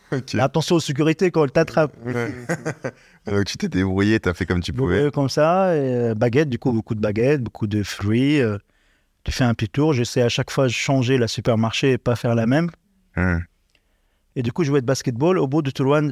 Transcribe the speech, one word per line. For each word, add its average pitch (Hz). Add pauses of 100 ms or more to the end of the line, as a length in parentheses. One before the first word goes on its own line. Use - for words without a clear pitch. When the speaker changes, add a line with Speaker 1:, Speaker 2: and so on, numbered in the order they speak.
(120)
Speaker 1:
Ok. 127
Speaker 2:
Mais 135
attention 156
aux 160
sécurités 156
quand 160
ils 131
t'attrapent. 160
Speaker 1:
Ouais. 120 (480)
<laughs> -
Donc 101
tu -
t'es -
débrouillé, 95
t'as 90
fait 87
comme 90
tu 87
Speaker 2:
Donc, 120
Speaker 1:
pouvais. 139
Speaker 2:
euh, 143
comme 139
ça, 175
et, -
euh, 120
baguette, 123
du 120
coup, 131
beaucoup 110
de 107
baguettes, 117
beaucoup 110
de 104
fruits, 123
euh, 107 (680)
tu -
fais 135
un 117
petit 110
tour. 151
J'essaie 120
à 120
chaque -
fois 139
de 127
changer 131
la 113
supermarché 113
et 120
pas 120
faire 117
la 113
même. 160 (460)
Speaker 1:
Hmm. 87 (1000)
Speaker 2:
Et 127
du 117
coup, 185
je 143
jouais 143
de 117
basketball. 139
Au 147
bout 151
de 135
trois, 139 (120)